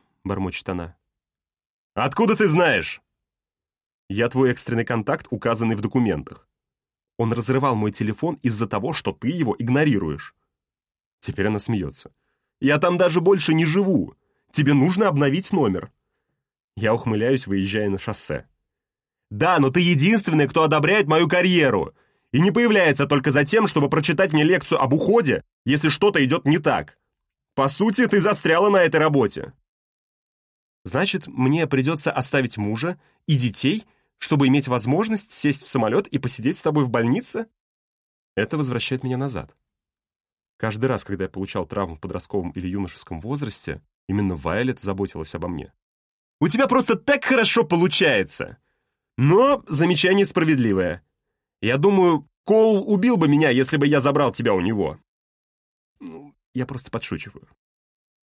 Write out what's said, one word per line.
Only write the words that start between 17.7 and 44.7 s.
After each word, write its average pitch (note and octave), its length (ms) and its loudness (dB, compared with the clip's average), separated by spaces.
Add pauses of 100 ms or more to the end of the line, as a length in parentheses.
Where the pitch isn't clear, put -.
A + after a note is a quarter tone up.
на G2 80 -4
шоссе. - 500 -8 (800)
«Да, D#3 300 0
но C3+ 100 4
ты E3+ 100 0
единственный, E3+ 680 2
кто D#3+ 160 2
одобряет D#3 440 2
мою D#3+ 200 4
карьеру D#3+ 640 2 (380)
и B2+ 80 2
не F#3+ 120 4
появляется G3+ 540 4
только C#3+ 260 0
за C#3+ 140 2
тем, G#3+ 220 2
чтобы D3 220 0
прочитать D#3 440 0
мне D3+ 100 4
лекцию E3 380 2
об C3 120 0
уходе, D#3+ 500 2 (220)
если D3 240 0
что-то F#3+ 340 2
идёт C3+ 220 0
не D3+ 120 2
так. A2+ 400 -2 (580)
По C3+ 120 2
сути, G#3+ 400 2
ты G#3 120 2
застряла F#3 500 2
на F#3+ 140 4
этой D#3+ 160 2
работе». D3 540 0 (1300)
«Значит, E3 440 -4
мне D3 400 0
придётся D3 440 0
оставить B2+ 460 -2
мужа A2 420 -6 (280)
и D#3 80 2
детей, B2+ 500 -2 (320)
чтобы C#3 300 2
иметь C#3 200 2
возможность C#3+ 640 -2
сесть - 320 -2
в - 60 -10
самолёт B2 380 0
и - 120 -4
посидеть B2 380 -4
с - 60 -6
тобой D3+ 200 2
в B2 60 -2
больнице?» B2 580 -2 (880)
Это A2 220 -2
возвращает B2+ 460 -4
меня B2+ 140 -4
назад. B2+ 380 -8 (1000)
Каждый A2 280 -4
раз, B2+ 180 -2
когда F#2 220 -6
я - 40 -8
получал F#2+ 360 -8
травму F#2 300 -6
в - 40 -20
подростковом F2+ 520 -8
или F2+ 160 -10
юношеском F#2 520 -10
возрасте, A2+ 640 -10 (260)
именно G2 280 -2
Вайолет G2+ 440 -4